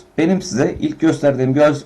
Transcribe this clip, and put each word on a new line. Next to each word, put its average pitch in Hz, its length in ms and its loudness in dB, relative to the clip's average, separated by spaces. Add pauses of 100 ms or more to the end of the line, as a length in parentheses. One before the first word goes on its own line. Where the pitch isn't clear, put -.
(180)
Benim 180 240 0
size 139 380 -2
ilk 147 200 -6
gösterdiğim 135 560 0
gö-, 147 300 2